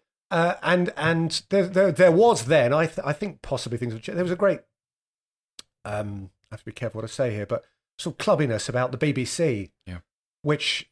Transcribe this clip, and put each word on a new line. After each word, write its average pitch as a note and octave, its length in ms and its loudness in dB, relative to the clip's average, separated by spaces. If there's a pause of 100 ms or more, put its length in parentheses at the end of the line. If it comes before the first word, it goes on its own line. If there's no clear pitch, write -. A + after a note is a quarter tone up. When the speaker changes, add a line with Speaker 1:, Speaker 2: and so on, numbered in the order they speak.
(300)
Speaker 1:
Uh, F3 320 2
and, F3+ 340 2
and E3 540 0
there, F#3+ 160 4
there, F#3 260 2
there F3 200 6
was G3+ 340 4
then, C3 260 4
I D#3+ 140 2
th-, - 180 -6
I D3 80 -2
think F#3 300 -8
possibly A#2+ 360 -6
things A#2 140 -4
have A2+ 100 -10
cha-, - 120 -8
there F3+ 100 -2
was F3 80 -2
a F3+ 40 -4
great, G3 240 2 (1200)
um, G2+ 460 -6 (200)
I A2+ 40 -16
have - 60 -14
to - 60 -16
be A2 60 -12
careful A2 280 -6
what A2 100 -8
I - 20 -16
say B2 220 0
here, G#2 120 -4
but - 180 -4 (340)
sort - 160 -6
of - 120 -20
clubbiness C#3+ 420 2
about B2+ 240 -2
the A#2+ 60 -6
B D3+ 140 2
B B2 120 -2
C, A2+ 460 -2 (160)
Speaker 2:
Yeah. F2+ 120 -12 (440)
Speaker 1:
which, - 500 -4